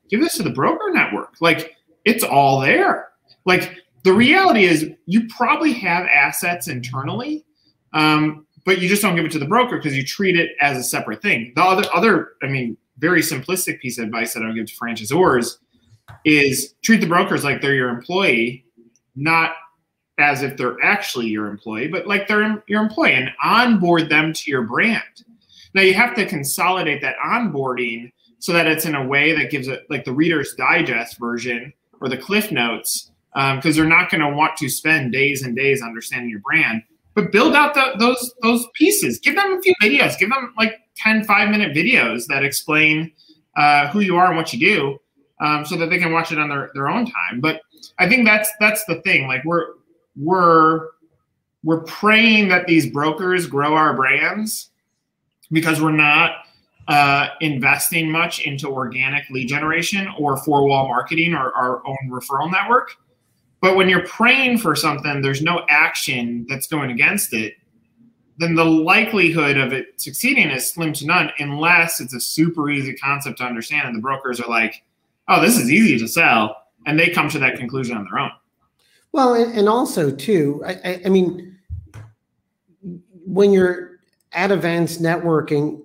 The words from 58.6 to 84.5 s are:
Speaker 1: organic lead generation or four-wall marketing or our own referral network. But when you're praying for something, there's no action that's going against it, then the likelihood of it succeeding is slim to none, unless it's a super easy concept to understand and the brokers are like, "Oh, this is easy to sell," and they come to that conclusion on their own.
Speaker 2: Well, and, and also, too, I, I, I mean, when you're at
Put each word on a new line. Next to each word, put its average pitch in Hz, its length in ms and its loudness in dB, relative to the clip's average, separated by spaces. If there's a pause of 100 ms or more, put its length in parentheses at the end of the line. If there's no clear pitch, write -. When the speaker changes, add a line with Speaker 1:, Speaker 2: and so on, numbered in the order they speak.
Speaker 1:
organic 131 640 -4
lead 131 180 -6
generation 160 600 -2 (100)
or 143 200 -2
four-wall 139 500 2
marketing 160 460 -2
or 135 200 -2
our 127 320 -2
own 135 120 -8 (120)
referral 135 420 -6
network. 208 400 0 (680)
But 185 160 4
when 190 140 6
you're 180 180 2
praying 247 520 2
for 156 160 0
something, 143 460 -2
there's 139 200 -2
no 170 280 -2
action 123 800 0
that's 139 200 -8
going 143 240 -4
against 156 420 -2
it, 110 220 -6 (800)
then 165 180 0
the 165 80 4
likelihood 165 920 2
of 135 160 0
it - 260 -8
succeeding 202 500 -2
is 127 200 -4
slim 160 240 -4
to 143 120 -10
none, 165 340 0
unless 160 600 0
it's 127 140 -10
a 120 60 -10
super 160 500 -2
easy 135 240 -4
concept 139 460 -6
to 127 40 -6
understand 127 440 -6
and 117 100 -8
the 107 40 -6
brokers 131 380 -4
are 120 80 -8
like, 113 360 -2 (440)
"Oh, 175 140 4
this 226 160 4
is 127 140 2
easy 180 260 4
to 113 100 -4
sell," 117 600 0 (180)
and 151 140 0
they 175 100 2
come 156 200 -2
to 147 100 -4
that 127 180 0
conclusion 123 400 -6
on 101 80 -8
their 101 140 -6
own. 139 120 -4 (800)
Speaker 2:
Well, 262 220 4
and, 233 240 0
and 202 100 4
also, 214 440 0
too, 147 540 0
I, 185 80 -6 (120)
I, 180 220 -6
I - 20 2
mean, 185 480 2 (1700)
when 196 260 4
you're 180 480 2 (340)
at 190 180 0